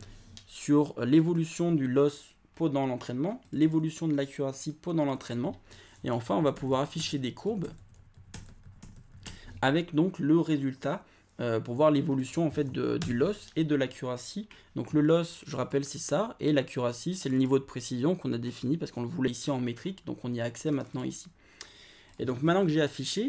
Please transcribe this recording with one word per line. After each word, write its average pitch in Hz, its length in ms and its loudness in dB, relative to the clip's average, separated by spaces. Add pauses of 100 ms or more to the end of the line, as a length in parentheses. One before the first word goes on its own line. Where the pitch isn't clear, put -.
(500)
sur 147 540 4
l'évolution 165 720 4
du 135 140 4
loss 143 360 4 (320)
pendant 139 320 0
l'entraînement, 127 540 -4 (100)
l'évolution 160 560 2
de 147 80 2
l'accuracy 139 560 -4
pendant 165 320 -2
l'entraînement, 131 560 -2 (460)
et 131 40 -2
enfin 117 280 -2
on 175 40 2
va 143 120 4
pouvoir 131 260 0
afficher 151 400 -4
des 127 140 -4
courbes 196 340 -4 (1900)
avec 160 320 2
donc 175 260 2
le 156 200 6
résultat, 143 640 -2 (380)
euh, 113 180 2
pour 120 160 -4
voir 151 160 6
l'évolution 139 560 2
en - 20 -2
fait 139 220 -2
de, 127 260 0
du - 160 -2
loss 160 420 0
et 160 100 2
de 147 100 2
l'accuracy. 131 720 -4 (280)
Donc - 180 -4
le 151 80 4
loss, 165 440 2
je 143 120 -8
rappelle, 139 260 -2
c'est 139 160 -10
ça, 208 400 -2
et 151 140 2
l'accuracy, 131 600 0
c'est 143 160 -4
le 131 80 2
niveau 131 220 4
de 135 60 -6
précision 127 500 -2
qu'on 127 160 -4
a 120 60 -2
défini 123 400 -2
parce 156 140 -8
qu'on 123 120 -6
le 120 60 -6
voulait 127 220 0
ici 143 200 -4
en 131 80 -2
métrique, 123 460 -6
donc - 180 -8
on 123 100 -4
y 117 60 -4
a 117 60 -2
accès 120 260 -4
maintenant 131 320 -4
ici. 131 240 -8 (920)
Et 117 60 -4
donc 123 160 -2
maintenant 175 220 4
que 160 80 4
j'ai 156 100 4
affiché, 147 480 -2